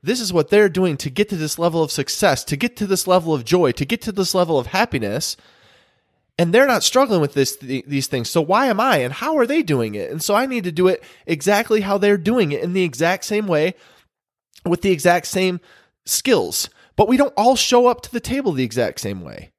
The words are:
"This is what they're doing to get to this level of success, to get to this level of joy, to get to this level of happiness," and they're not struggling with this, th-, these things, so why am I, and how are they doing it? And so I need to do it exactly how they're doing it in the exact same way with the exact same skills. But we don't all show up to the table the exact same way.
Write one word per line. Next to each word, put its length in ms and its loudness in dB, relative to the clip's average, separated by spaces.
"This 180 -2
is 100 -6
what 180 0
they're 200 6
doing 280 0
to 120 -8
get 200 0
to 60 -4
this 220 -4
level 240 0
of 100 -2
success, 520 0
to 120 -4
get 220 -4
to 80 -4
this 220 -2
level 260 2
of 120 -2
joy, 260 2
to 140 -4
get 180 -4
to 80 -6
this 240 -4
level 240 2
of 80 -4
happiness," 720 -4
and 160 4
they're 140 6
not 160 2
struggling 360 2
with 140 0
this, 220 0
th-, 320 -8
these 180 -2
things, 240 -4
so 120 2
why 260 2
am 120 0
I, 180 2
and 180 -2
how 240 -4
are 80 4
they 160 0
doing 320 -2
it? 160 -6
And 100 -8
so 140 0
I 100 2
need 200 -4
to 60 -4
do 160 2
it 160 2
exactly 560 0
how 160 -2
they're 180 4
doing 360 0
it 100 -4
in 120 -4
the 100 0
exact 420 -2
same 220 -4
way 260 0
with 160 -2
the 100 0
exact 340 2
same 340 -2
skills. 640 -2
But 120 4
we 100 4
don't 200 0
all 180 4
show 300 2
up 160 2
to 100 -18
the 100 -6
table 320 -4
the 100 -2
exact 360 -2
same 220 -6
way. 380 -18